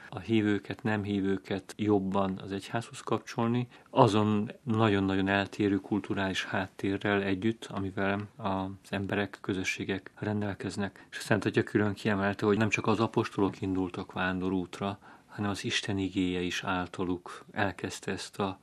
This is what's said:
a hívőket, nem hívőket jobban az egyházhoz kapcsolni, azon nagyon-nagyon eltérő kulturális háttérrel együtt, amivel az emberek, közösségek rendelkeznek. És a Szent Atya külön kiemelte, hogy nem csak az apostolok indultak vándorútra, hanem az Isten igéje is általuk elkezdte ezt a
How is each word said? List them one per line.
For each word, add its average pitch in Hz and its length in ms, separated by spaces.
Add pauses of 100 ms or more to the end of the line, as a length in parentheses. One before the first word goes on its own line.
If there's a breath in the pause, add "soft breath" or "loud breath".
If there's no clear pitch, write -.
a - 100
hívőket, 104 640
nem 107 200
hívőket 98 760
jobban 98 680
az 95 80
egyházhoz - 480
kapcsolni, 120 680 (220 loud breath)
azon 107 600 (120)
nagyon-nagyon 98 640
eltérő 98 480
kulturális 98 680
háttérrel 101 800
együtt, 98 420
amivel 101 720
az 95 300 (220)
emberek, 98 520
közösségek 95 760
rendelkeznek. 101 960
És - 80
a - 20
Szent 104 240
Atya 110 180
külön 104 320
kiemelte, 101 520
hogy 104 120
nem 110 100
csak 104 180
az 107 140
apostolok 107 600
indultak 92 520
vándorútra, 92 840 (280 loud breath)
hanem 104 240
az 98 140
Isten 107 340
igéje 90 420
is 90 240
általuk 90 880
elkezdte 98 600
ezt - 260
a 95 240